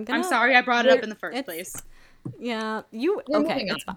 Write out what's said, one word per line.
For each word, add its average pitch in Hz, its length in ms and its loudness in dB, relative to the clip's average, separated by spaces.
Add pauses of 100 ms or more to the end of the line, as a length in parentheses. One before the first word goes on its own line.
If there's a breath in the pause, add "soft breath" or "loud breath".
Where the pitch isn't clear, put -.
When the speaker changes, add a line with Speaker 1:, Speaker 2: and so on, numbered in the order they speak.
Speaker 1:
I'm 214 40 -8
Speaker 2:
gonna, 254 200 -2
Speaker 1:
sorry 262 320 4
I 247 40 10
brought 240 240 0
it 254 80 6
up - 60 6
Speaker 2:
we're, 247 60 -2
Speaker 1:
in 220 40 -8
the 214 60 -10
first 196 240 -8
Speaker 2:
it's 269 80 -8
Speaker 1:
place. 170 280 -10 (680 soft breath)
Speaker 2:
Yeah, 220 500 -4
you, 302 380 -2
Speaker 3:
We're 302 140 2
Speaker 2:
okay, 262 100 0
Speaker 3:
moving 220 160 -2
Speaker 2:
it's 160 180 -6
Speaker 3:
on. - 100 -8